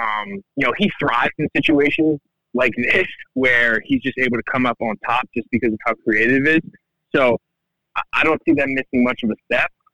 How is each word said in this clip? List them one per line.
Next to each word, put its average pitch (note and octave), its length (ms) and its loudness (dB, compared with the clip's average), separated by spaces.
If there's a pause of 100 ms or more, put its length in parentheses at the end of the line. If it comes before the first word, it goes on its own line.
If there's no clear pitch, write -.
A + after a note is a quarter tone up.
um, G#2+ 400 -6 (140)
you C#3 100 -2
know, A#2+ 120 0
he G3 120 2 (100)
thrives C3+ 380 0
in D3+ 180 -2
situations D3 640 2 (340)
like B2 240 2
this F3+ 300 0 (260)
where A#2+ 500 2
he's C3+ 180 -2
just - 160 -6
able B2 200 0
to A2 120 -6
come B2+ 160 0
up A#2 160 -2
on A2 140 -4 (100)
top B2 300 -2
just A#2 160 -8
because A#2 220 0
of A2 120 -6
how A2+ 80 0 (120)
creative A#2+ 420 2
it D#3+ 160 2
is. - 80 0 (420)
So C3 240 4 (600)
I, - 40 -2 (120)
I C3+ 100 0
don't D#3 220 0
see E3 80 4
them C#3 200 0
missing C3 300 0
much B2 200 0
of A2 80 0
a G#2+ 40 -4 (160)
step, C3 180 0 (240)